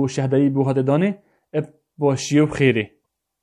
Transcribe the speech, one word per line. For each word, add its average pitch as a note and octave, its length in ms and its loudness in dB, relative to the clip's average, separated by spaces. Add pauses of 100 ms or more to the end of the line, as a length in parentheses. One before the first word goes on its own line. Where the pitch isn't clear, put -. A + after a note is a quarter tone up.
شەهدەیی C3+ 480 0
بۆ C3+ 120 2
هەتە C3+ 220 0
دانێ، E3+ 220 0 (420)
ئەب D3+ 120 -4 (340)
باشیە C#3+ 440 0
و D3 120 -2
خێرێ. A2+ 300 2 (580)